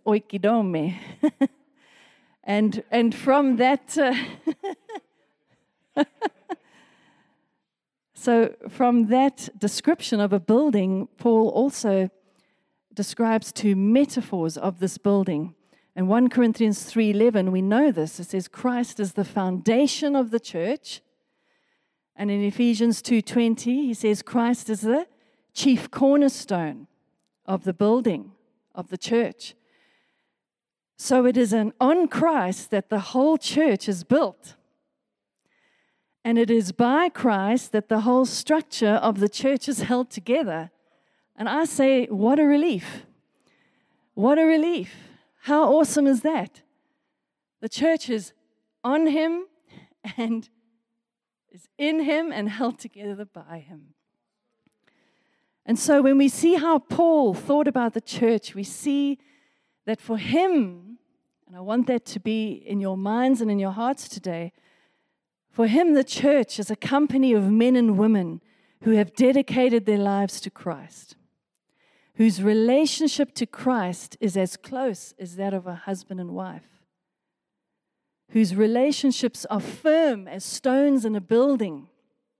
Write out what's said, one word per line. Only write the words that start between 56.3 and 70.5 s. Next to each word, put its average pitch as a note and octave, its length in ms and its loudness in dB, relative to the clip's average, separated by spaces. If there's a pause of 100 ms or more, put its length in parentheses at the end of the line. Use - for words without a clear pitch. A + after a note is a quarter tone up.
how D#4 240 2
Paul D4+ 560 2
thought D4 320 0
about A#3+ 260 -2
the A3+ 80 -6
church, - 540 -2
we G3 80 -10
see C#4 560 -4 (680)
that G#3+ 140 -6
for A3+ 160 -6
him, A#3 800 -2 (500)
and F#3 80 -20
I F3+ 60 -18
want A3+ 260 -2
that A#3+ 200 -2
to - 120 -10
be A3 320 -4
in G3 300 -8
your F#3+ 160 -4
minds A3+ 420 0
and A3 100 -2
in G3+ 80 0
your G3 140 -2
hearts A#3 380 -6
today, E3+ 420 -10 (960)
for A#3 160 0
him D4+ 280 4
the C#4 100 4
church C#4 560 0
is G3+ 100 -8
a G#3+ 60 -6
company C4+ 560 2
of G3+ 180 2
men A#3 280 4
and A3 200 4
women F#3+ 440 0 (400)
who A3 100 2
have G#3 240 2
dedicated B3 720 2
their G#3 120 2
lives G3 440 -2
to - 80 -12
Christ, - 640 -14 (1000)